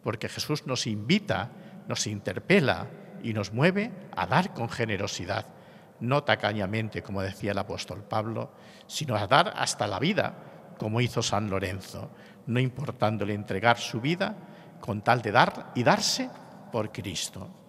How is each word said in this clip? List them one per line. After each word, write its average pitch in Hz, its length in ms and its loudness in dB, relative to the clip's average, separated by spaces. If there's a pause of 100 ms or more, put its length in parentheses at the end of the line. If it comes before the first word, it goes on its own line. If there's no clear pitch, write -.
Porque 107 220 -4
Jesús - 360 -4
nos 127 220 -2
invita, 107 640 0 (380)
nos - 180 -2
interpela 101 800 2 (340)
y 113 120 -4
nos 101 180 -2
mueve 185 400 2 (240)
a 92 100 0
dar 156 280 2
con 113 160 -2
generosidad, 101 760 -2 (520)
no 135 240 2
tacañamente, 107 800 0
como 98 180 -4
decía 98 300 -4
el 101 60 0
apóstol 98 460 -6
Pablo, 110 500 -4 (320)
sino 123 320 -2
a 101 100 0
dar 143 300 6
hasta - 280 0
la 98 140 -2
vida, 147 360 2 (420)
como 113 240 0
hizo 120 200 2
San 104 280 0
Lorenzo, 95 600 -4 (360)
no 120 160 2
importándole 110 720 0
entregar 104 460 2
su - 200 -4
vida 175 380 0 (420)
con 107 220 -4
tal 120 200 6
de 104 120 0
dar 170 420 4
y 123 80 2
darse 208 460 4 (420)
por 107 220 -2
Cristo. 95 560 -8 (200)